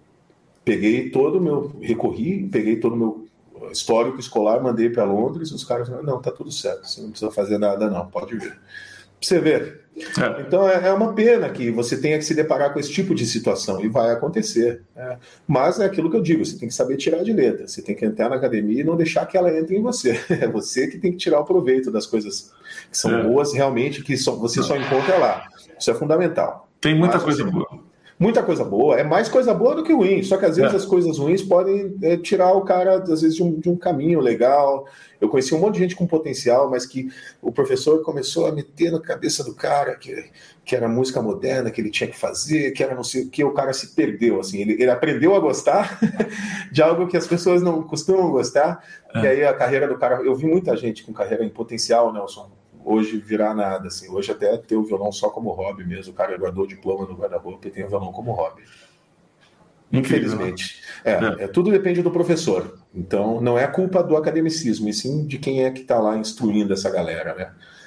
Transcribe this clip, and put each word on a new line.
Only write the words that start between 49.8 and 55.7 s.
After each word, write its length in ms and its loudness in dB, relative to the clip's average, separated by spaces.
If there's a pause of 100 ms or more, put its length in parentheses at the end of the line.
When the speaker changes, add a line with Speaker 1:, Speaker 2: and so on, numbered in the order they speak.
Speaker 1:
do 80 -2
cara, 260 2
eu 120 2
vi 100 -4
muita 320 2
gente 260 -6
com 80 -16
carreira 320 -2
em 60 -4
potencial, 640 0
Nelson, 360 -10 (380)
hoje 300 2
virar 380 -2
nada, 320 0
assim. 240 -12
Hoje 200 -4
até 260 2
tem 200 0
o 60 4
violão 280 -2
só 180 -2
como 200 -6
hobby 340 -6